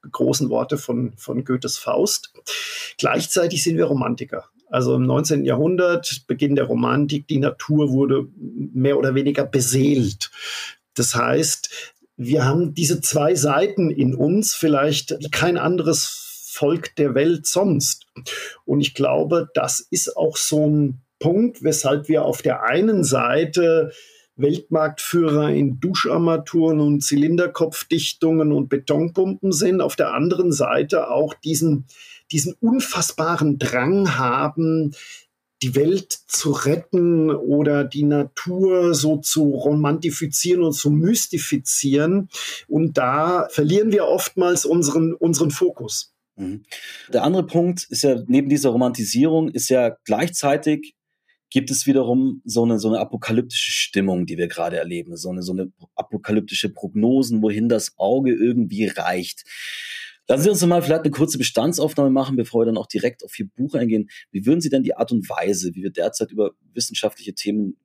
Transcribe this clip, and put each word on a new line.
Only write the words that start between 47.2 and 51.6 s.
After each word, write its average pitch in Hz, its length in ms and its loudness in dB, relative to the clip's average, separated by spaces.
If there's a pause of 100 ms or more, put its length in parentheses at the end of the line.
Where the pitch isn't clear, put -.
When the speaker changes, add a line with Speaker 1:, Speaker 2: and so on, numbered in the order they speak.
Speaker 2:
andere 175 220 4
Punkt 175 440 0
ist - 140 -4
ja, 127 240 2
neben 139 200 4
dieser 147 220 2
Romantisierung 131 800 2
ist - 180 -4
ja 123 380 2
gleichzeitig 151 920 -2 (560)
gibt 190 200 0